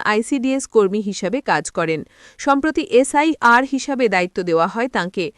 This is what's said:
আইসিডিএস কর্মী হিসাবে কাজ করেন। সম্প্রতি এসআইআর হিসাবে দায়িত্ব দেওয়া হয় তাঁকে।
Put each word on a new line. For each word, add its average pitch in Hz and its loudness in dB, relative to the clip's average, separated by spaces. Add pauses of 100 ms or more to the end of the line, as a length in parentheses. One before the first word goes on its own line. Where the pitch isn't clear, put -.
(120)
আইসিডিএস 262 -2
কর্মী 208 2
হিসাবে 202 -6 (120)
কাজ 170 0
করেন। 160 -4 (380)
সম্প্রতি 285 0 (180)
এসআইআর 269 2 (100)
হিসাবে 262 -2
দায়িত্ব 180 -2 (100)
দেওয়া 165 4
হয় 240 -2
তাঁকে। 180 -4 (120)